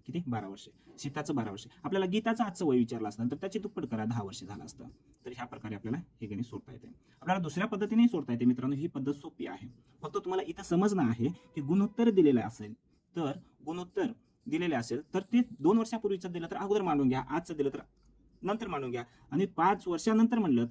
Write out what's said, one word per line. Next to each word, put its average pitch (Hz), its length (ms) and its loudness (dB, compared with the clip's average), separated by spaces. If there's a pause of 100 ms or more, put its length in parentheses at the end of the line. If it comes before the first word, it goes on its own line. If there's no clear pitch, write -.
किती? 170 200 -6
बारा 110 220 -4
वर्ष. 98 200 -14 (300)
सीताचं 147 360 -6
बारा 110 160 -2
वर्ष. 98 160 -14 (180)
आपल्याला 190 220 0
गीताचं 226 380 0
आजचं 185 220 -2
वय 127 120 6
विचारलं 113 300 0
असतं, 113 220 -4
तर 143 60 -4
त्याची 190 220 -6
दुप्पट 190 280 -6
करा, 110 180 -4
दहा 113 180 -2
वर्ष 98 220 -10
झालं 98 200 -14
असतं. - 240 -16 (360)
तर - 120 -12
ह्या 123 100 -10
प्रकारे 110 280 -10
आपल्याला 110 240 -6 (220)
हे 117 60 -8
गणित 104 180 -6
सोडवता - 280 -14
येते. 117 160 -18 (340)
आपल्याला 180 200 0
दुसऱ्या 180 260 -2
पद्धतीने 220 400 4
सोडवता 151 240 0
येते 120 120 0
मित्रांनो, 127 320 4
ही 147 100 -4
पद्धत 135 260 -2
सोपी - 340 -8
आहे. - 220 -12 (340)
फक्त 147 140 -8
तुम्हाला 185 300 -2
इथं 170 160 -10
समजणं 190 400 4
आहे 117 260 2 (260)
की 160 60 -6
गुणोत्तर 196 500 4
दिलेलं 151 300 6
असेल, 107 340 -8 (420)
तर 160 160 -2 (340)
गुणोत्तर 180 460 -4 (340)
दिलेले 165 280 0
असेल 120 260 -4 (140)
तर 185 80 2
ते - 180 2 (200)
दोन 180 180 6
वर्षापूर्वीचं 202 540 -2
दिलं 170 180 -6
तर - 60 -6
अगोदर 202 260 2
मांडून 147 260 4
घ्या, 127 200 2
आजचं 165 280 -4
दिलं 139 180 0
तर - 60 -8 (600)
नंतर 214 240 -2
मांडून 143 240 -4
घ्या, 120 120 -4 (280)
आणि 180 160 2
पाच 185 420 2
वर्षानंतर 226 500 4
म्हणलं 127 320 4